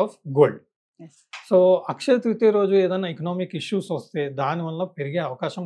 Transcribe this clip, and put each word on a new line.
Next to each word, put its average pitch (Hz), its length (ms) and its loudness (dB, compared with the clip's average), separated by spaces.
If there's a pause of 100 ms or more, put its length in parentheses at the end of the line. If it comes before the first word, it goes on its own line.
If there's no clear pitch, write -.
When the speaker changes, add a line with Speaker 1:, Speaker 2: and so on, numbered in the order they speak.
Speaker 1:
of 214 80 -2 (280)
gold. 135 200 4 (480)
Speaker 2:
ఎస్. - 120 -20 (320)
Speaker 1:
So 185 80 6 (340)
అక్షయ 254 340 0
తృతీయ 220 320 2
రోజు 196 260 2
ఏదైనా 185 300 -2
ఎకనామిక్ 180 480 -6
ఇష్యూస్ - 360 -4
వస్తే 147 240 -8 (200)
దానివల్ల 160 420 -4 (140)
పెరిగే 147 320 -4
అవకాశం 165 360 -6